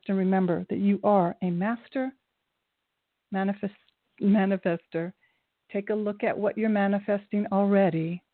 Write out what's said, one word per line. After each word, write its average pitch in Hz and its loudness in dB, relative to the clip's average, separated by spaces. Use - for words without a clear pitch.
And 196 0
remember 185 0
that 185 -4
you 202 0
are 190 4
a 180 -2
master 233 -4
manifest-, 196 -4
manifester. 190 0
Take 202 -6
a 208 0
look 208 -4
at 214 0
what 202 -2
you're 220 0
manifesting 202 0
already. 190 2